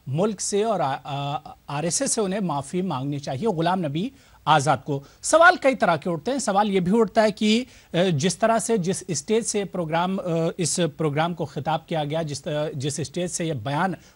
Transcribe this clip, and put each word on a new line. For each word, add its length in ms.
मुल्क 320
से 240
और 160
आ-, 140
आ-, 580
आरएसएस 420
से 80
उन्हें 200
माफी 420
मांगनी 360
चाहिए 280
गुलाम 320
नबी 340
आजाद 360
को। 220
सवाल 340
कई 180
तरह 220
के 140
उठते 200
हैं। 80
सवाल 300
ये 120
भी 100
उठता 320
है 100
कि, 340
अ, 80
जिस 380
तरह 180
से, 200
जिस 320
स्टेज 360
से 180
प्रोग्राम, 540
अ, 400
इस 220
प्रोग्राम 540
को 120
खिताब 420
किया 160
गया, 180
जिस, 260
अ, 200
जिस 320
स्टेज 300
से 140
ये 100
बयान 420